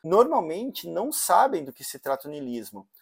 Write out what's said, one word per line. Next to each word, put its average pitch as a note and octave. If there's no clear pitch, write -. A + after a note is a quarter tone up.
normalmente G3
não G3
sabem G3
do C3
que -
se -
trata C3+
o -
niilismo? A#2+